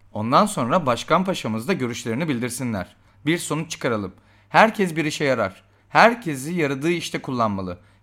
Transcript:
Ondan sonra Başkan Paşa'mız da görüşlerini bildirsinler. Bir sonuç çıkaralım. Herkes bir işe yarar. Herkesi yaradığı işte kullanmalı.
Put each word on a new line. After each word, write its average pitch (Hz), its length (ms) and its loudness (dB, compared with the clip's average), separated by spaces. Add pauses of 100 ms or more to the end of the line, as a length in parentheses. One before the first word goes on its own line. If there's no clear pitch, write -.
(120)
Ondan 127 340 2
sonra 156 400 0
Başkan 151 380 0
Paşa'mız 123 440 -4
da 196 40 2
görüşlerini 123 560 -4
bildirsinler. 120 680 -4 (300)
Bir 170 120 0
sonuç 160 320 -6
çıkaralım. 104 420 -4 (360)
Herkes 185 480 4
bir 160 80 0
işe 151 200 -2
yarar. 113 400 0 (240)
Herkesi 160 640 4
yaradığı 151 380 -2
işte 165 280 -4
kullanmalı. 104 600 -2 (240)